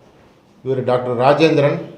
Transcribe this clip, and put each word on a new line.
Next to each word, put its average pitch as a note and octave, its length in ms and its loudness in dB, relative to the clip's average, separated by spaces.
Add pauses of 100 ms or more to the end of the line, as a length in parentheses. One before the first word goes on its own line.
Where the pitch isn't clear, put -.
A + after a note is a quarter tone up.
(640)
இவர் C3 200 -4
டாக்டர் B2 340 -2
ராஜேந்திரன், D3+ 600 2 (180)